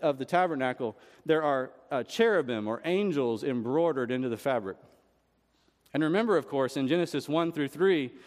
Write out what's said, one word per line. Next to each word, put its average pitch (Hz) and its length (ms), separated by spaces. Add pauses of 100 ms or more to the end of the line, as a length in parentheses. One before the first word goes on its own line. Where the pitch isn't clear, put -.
of 143 160
the 131 80
tabernacle, 131 720 (280)
there 156 160
are, 135 300 (180)
uh, 131 140
cherubim 131 640
or 113 160
angels 160 640
embroidered 131 640
into 127 160
the 117 80
fabric. 107 400 (1160)
And 147 100
remember, 196 320
of 147 140
course, 135 260
in 135 140
Genesis 156 400
one 165 240
through 147 160
three, 156 420 (160)